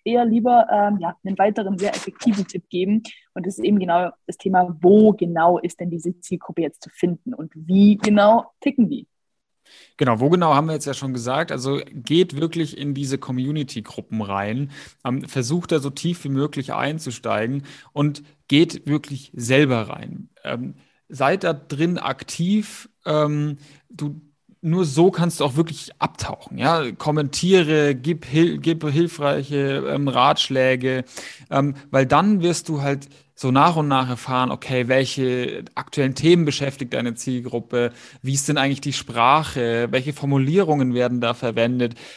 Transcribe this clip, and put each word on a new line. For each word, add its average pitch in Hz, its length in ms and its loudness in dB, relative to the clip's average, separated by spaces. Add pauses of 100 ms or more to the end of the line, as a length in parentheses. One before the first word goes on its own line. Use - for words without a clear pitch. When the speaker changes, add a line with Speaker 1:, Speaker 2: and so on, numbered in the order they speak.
Speaker 1:
eher 240 220 2
lieber, 233 460 4
ähm, 208 280 2
ja, 170 240 -4
einen 190 140 -6
weiteren 202 400 0
sehr 202 180 -2
effektiven 196 520 -2
Tipp - 220 -12
geben. 202 340 0 (300)
Und 180 120 -8
das 196 120 -8
ist 214 60 -8
eben 202 160 4
genau 175 320 0 (160)
das - 100 -10
Thema, 180 440 0
wo 208 320 8
genau 170 440 2
ist - 220 -6
denn 175 100 -6
diese 175 300 -6
Zielgruppe - 420 -8
jetzt 147 220 -6
zu - 60 -20
finden 180 440 -4
und 160 220 -12
wie 190 420 6
genau 214 480 4 (160)
ticken 247 280 2
die? 139 180 -10 (920)
Speaker 2:
Genau, 120 220 2
wo 139 100 4
genau, 170 240 4
haben 147 140 2
wir 160 60 -2
jetzt 143 120 -6
ja 139 80 -4
schon 135 200 -6
gesagt. 131 380 -4
Also 135 300 -4 (100)
geht 156 440 0
wirklich 156 420 -4
in 143 160 -4
diese 135 240 -4
Community-Gruppen 127 1040 -6
rein, 104 500 -4 (340)
ähm, 127 180 -4
versucht 139 480 -4
da 160 80 2
so 139 100 -6
tief 170 340 -6
wie 143 60 -6
möglich 139 440 -4
einzusteigen 127 880 -4 (300)
und 143 300 -2 (240)
geht 165 400 2
wirklich 143 460 -6
selber 123 560 2
rein. - 400 -14 (140)
Ähm, 131 320 -8 (320)
seid 147 360 0
da 165 100 0
drin 151 440 -2
aktiv. - 920 -4 (160)
Ähm, 151 520 0 (320)
du, 151 320 -8 (400)
nur 175 240 2
so 160 260 4
kannst 170 280 -2
du 143 60 0
auch 127 100 -2
wirklich 160 440 -2
abtauchen, - 580 -6
ja? 143 340 0
Kommentiere, 151 1000 2
gib 156 320 -4
hil-, 156 320 2
gib 160 320 -2
hilfreiche, 143 1000 0
ähm, 143 200 0
Ratschläge, 131 1000 2 (460)
ähm, 139 240 0 (160)
weil 135 160 4
dann 180 340 4
wirst 170 280 0
du 151 120 -4
halt 139 260 -4 (300)
so 127 140 -2
nach 156 240 6
und 151 140 0
nach 131 200 0
erfahren, 127 400 -2
okay, 127 380 -4
welche 127 800 -2 (100)
aktuellen 135 400 -2
Themen 170 300 4
beschäftigt 135 480 -4
deine 120 220 -4
Zielgruppe, 120 760 -4 (300)
wie 135 120 -4
ist 135 140 -2
denn 147 100 0
eigentlich 139 220 0
die 143 140 -6
Sprache, 117 960 0
welche 131 220 -2
Formulierungen 139 800 0
werden 123 260 0
da 120 140 -2
verwendet, 120 600 -2 (220)